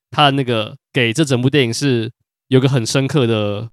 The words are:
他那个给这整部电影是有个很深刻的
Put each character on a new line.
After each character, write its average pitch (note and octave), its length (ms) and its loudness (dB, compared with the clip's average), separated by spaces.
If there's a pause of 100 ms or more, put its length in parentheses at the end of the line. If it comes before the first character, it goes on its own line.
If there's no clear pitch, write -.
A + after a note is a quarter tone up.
他 C#3+ 220 2
那 C#3 120 0
个 A2 320 -4 (160)
给 A#2 220 0
这 D#3 100 0
整 C3+ 160 0
部 B2+ 80 2
电 C3 180 2
影 A2+ 60 -2
是 A#2 400 -2 (360)
有 B2+ 120 4
个 C3+ 80 4
很 B2+ 160 0
深 C3+ 220 -2
刻 C3 220 0
的 G#2+ 460 -2